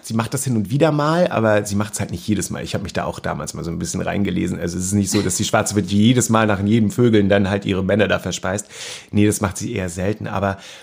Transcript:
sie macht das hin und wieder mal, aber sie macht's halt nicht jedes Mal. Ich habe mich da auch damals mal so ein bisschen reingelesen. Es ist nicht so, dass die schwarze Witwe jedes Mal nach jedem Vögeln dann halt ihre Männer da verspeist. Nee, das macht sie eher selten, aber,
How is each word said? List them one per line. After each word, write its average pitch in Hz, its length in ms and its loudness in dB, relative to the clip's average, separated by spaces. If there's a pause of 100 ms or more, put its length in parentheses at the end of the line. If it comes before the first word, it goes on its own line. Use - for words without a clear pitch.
sie - 120 -8
macht 113 200 -2
das 131 100 -2
hin 127 120 0
und 104 140 -2
wieder 151 220 4
mal, 156 360 2
aber 107 360 2
sie 101 100 -6
macht's 104 260 -2
halt 95 100 -4
nicht - 180 -8
jedes 98 220 0
Mal. 71 140 -6
Ich - 100 -10
habe - 100 -4
mich 87 80 -8
da 85 120 -4
auch - 140 -6
damals 76 360 -6
mal 80 100 -8
so 85 60 -4
ein 85 80 -6
bisschen 87 240 -4
reingelesen. 90 560 -2
Es 85 160 -4
ist 90 180 -2
nicht 101 180 2
so, 104 120 2
dass 92 140 -2
die 104 80 0
schwarze 104 320 0
Witwe 98 180 0
jedes 113 360 4
Mal 110 160 4
nach 101 160 0
jedem 104 280 4
Vögeln 107 400 4
dann 101 180 4
halt 101 160 -2
ihre 95 200 0
Männer 98 240 2
da 101 100 0
verspeist. 95 480 -6 (440)
Nee, 104 160 4
das 104 140 2
macht 95 160 -2
sie - 180 -6
eher 90 140 -4
selten, 98 380 -4
aber, 98 320 -2 (240)